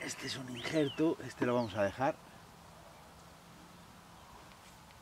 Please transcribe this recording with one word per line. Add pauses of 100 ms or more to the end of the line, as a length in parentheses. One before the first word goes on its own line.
Este
es
un
injerto,
este
lo
vamos
a
dejar. (2750)